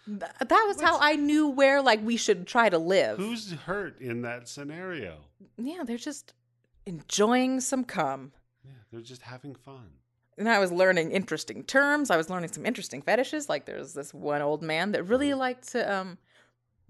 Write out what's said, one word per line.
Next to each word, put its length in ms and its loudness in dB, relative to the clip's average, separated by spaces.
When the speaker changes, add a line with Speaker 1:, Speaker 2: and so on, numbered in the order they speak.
Speaker 1:
Th-, 140 -10
that 480 2
was 120 -4
how 140 4
Speaker 2:
What's 100 2
Speaker 1:
I 120 4
knew 320 4
where, 340 6
like, 220 4
we 120 0
should 320 0
try 200 4
to 100 2
live. 400 2
Speaker 2:
Who's 340 -8
hurt 480 -8
in 220 -6
that 260 -8
scenario? 720 -10
Speaker 1:
Yeah, 280 -8
they're 120 -6
just 360 -12
enjoying 760 0
some 240 -2
cum. 480 -4
Speaker 2:
Yeah, 80 -20
they're 100 -14
just 220 -18
having 320 -16
fun. 360 -20
Speaker 1:
And 120 -2
I 80 6
was 120 2
learning 420 4
interesting 520 -4
terms. 460 2
I 80 4
was 100 -2
learning 240 -6
some 140 -8
interesting 340 -6
fetishes. 480 0
Like, 160 -2
there's 300 -12
this 180 -10
one 300 -2
old 200 -2
man 300 -2
that 120 0
really 260 0
Speaker 2:
Mm-hmm. 80 0
Speaker 1:
liked 340 -4
to, 200 -2
um, 260 -6